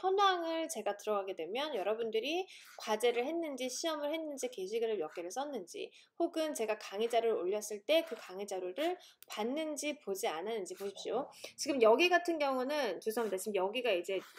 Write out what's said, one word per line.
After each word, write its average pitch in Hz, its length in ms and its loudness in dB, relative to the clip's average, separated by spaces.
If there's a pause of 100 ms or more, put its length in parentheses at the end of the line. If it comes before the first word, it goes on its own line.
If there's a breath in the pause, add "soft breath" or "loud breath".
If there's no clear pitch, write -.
현황을 349 680 2
제가 208 280 -2
들어가게 196 380 -2
되면 240 380 -2
여러분들이 226 760 0 (300 loud breath)
과제를 233 480 2
했는지 285 440 -2
시험을 294 440 -2
했는지 294 380 -4
게시글을 214 460 -2
몇 156 180 -6
개를 175 160 -6
썼는지 226 600 -6 (280 loud breath)
혹은 320 340 0
제가 214 240 -2
강의 214 320 -4
자료를 226 280 2
올렸을 208 480 -4
때 320 160 6
그 320 160 -8
강의 196 300 -10
자료를 190 500 -2 (300 loud breath)
봤는지 294 720 -4
보지 196 280 -4
않았는지 185 480 -4
보십시오. 202 540 -4 (260 loud breath)
지금 277 260 0
여기 254 280 10
같은 339 300 4
경우는 262 600 2
죄송합니다. 214 380 0
지금 202 180 -4
여기가 208 360 2
이제 180 280 0 (200)